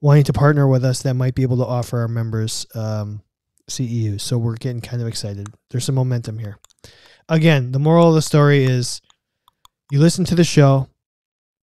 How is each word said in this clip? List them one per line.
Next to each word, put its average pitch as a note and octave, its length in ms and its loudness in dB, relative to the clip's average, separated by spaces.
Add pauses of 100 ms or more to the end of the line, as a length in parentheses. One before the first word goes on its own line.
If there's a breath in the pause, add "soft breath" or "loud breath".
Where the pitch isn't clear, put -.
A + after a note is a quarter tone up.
wanting D3 180 6
to C3+ 120 0
partner C#3+ 340 2
with B2+ 160 2
us B2+ 160 -2
that C3 140 -4
might B2+ 200 -2
be C3+ 60 -2
able B2+ 160 0
to B2 80 0
offer A#2+ 360 -4
our A#2 80 -4
members, A2+ 680 -6
um, G#2+ 480 -8 (480)
C C3 140 -6
E A2+ 300 -4
Us. G2+ 80 -10
So B2+ 140 -4
we're A2+ 200 -4
getting A#2+ 260 -8
kind A#2+ 180 -8
of A#2 80 -6
excited. G2+ 400 -10 (220)
There's B2+ 160 -6
some C#3 80 -2
momentum A#2+ 440 -2
here. G#2+ 200 -12 (680 soft breath)
Again, D#3 460 2
the C3+ 60 -2
moral E3 320 4
of D#3+ 40 4
the D#3 60 4
story C#3+ 440 4
is B2+ 360 -2 (920)
you C#3+ 80 0
listen E3+ 280 2
to F#3 80 0
the E3+ 100 4
show, C3+ 440 4 (760)